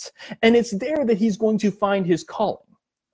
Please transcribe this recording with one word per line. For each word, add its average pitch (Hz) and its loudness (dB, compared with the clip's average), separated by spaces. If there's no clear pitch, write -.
And 233 6
it's 240 2
there 254 -2
that 220 2
he's 202 0
going 214 0
to 208 0
find 196 0
his 170 0
calling. - -6